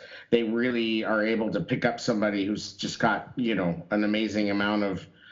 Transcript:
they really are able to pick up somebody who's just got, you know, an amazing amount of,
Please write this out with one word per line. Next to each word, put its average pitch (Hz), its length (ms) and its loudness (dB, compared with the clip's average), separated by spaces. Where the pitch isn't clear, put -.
they 117 120 6
really 117 640 0
are 107 180 2
able 110 300 0
to 101 80 0
pick - 240 -2
up 117 160 0
somebody 104 460 0
who's 101 260 -4
just - 260 -8
got, 107 380 0
you 117 180 0
know, 85 360 0
an 107 140 2
amazing 104 460 0
amount 104 340 2
of, 92 220 -4